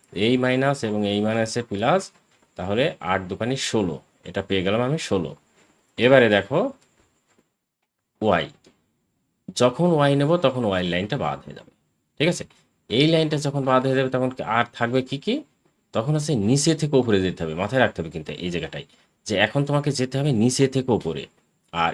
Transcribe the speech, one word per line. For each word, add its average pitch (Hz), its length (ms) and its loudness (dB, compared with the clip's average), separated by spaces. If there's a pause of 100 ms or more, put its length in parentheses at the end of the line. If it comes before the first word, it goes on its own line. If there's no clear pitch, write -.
(120)
এই 110 220 0 (100)
মাইনাস 131 340 0 (100)
এবং 104 120 -2 (120)
এই 101 120 0
মাইনাসে 110 360 -2 (100)
প্লাস, 131 320 0 (560)
তাহলে 101 260 -2 (280)
আট 95 160 0
দুকানি 113 280 -4 (140)
ষোলো, 92 260 -2 (280)
এটা 87 240 -8
পেয়ে 95 160 0
গেলাম 107 240 0
আমি 156 100 -2 (100)
ষোলো। 90 220 -2 (680)
এবারে 123 300 6
দেখো 104 300 2 (1600)
ওয়াই, 87 240 2 (1120)
যখন 127 400 2
ওয়াই 143 200 4
নেব, 143 140 2 (160)
তখন 127 180 -2
ওয়াই 95 180 0 (100)
লাইনটা 101 320 -2
বাদ 69 200 -4
হয়ে - 140 -18
যাবে, - 140 -20 (480)
ঠিক 156 80 2
আছে? - 160 -2 (460)
এই 135 220 4
লাইনটা 160 240 2 (100)
যখন 143 240 -2
বাদ 127 140 4
হয়ে 131 140 0
যাবে, 131 160 0
তখন 127 140 0 (300)
আর 120 60 2 (140)
থাকবে 120 240 0
কি 131 160 -10
কি? 214 160 -4 (600)
তখন 120 220 -2
আছে 151 160 -2 (160)
নিচে 139 260 2
থেকে 151 280 -2
উপরে 107 180 2
যেতে 90 220 -2
হবে, 80 120 -6
মাথায় 104 280 -2
রাখতে 101 180 2
হবে 80 160 -8
কিন্তু 78 140 -10 (140)
এই 90 100 -4
জায়গাটাই, 147 300 -8 (420)
যে 107 80 -4 (100)
এখন 139 240 0
তোমাকে 143 300 0
যেতে 127 180 -4
হবে 143 140 0 (120)
নিচে 127 260 2
থেকে 131 300 -2
উপরে, 78 240 -6 (500)
আর 82 200 0